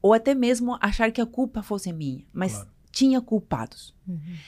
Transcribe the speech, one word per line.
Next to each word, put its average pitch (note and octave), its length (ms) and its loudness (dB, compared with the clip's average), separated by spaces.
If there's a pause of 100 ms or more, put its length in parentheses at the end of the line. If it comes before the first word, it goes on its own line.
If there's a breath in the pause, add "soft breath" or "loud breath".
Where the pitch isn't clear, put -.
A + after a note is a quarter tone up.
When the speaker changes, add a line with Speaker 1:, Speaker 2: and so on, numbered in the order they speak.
Speaker 1:
Ou G3+ 120 6
até A3+ 220 4
mesmo A#3+ 460 0
achar A3 300 2
que A3+ 100 -4
a A3+ 60 0
culpa A#3+ 360 -4
fosse G3 300 -6
minha, C#3+ 400 -8
mas F#3 200 -2
Speaker 2:
Claro. G#2 180 -12 (220)
Speaker 1:
tinha C4 280 4
culpados. - 720 -6 (120)
Speaker 3:
Uhum. F3 140 -8 (280 loud breath)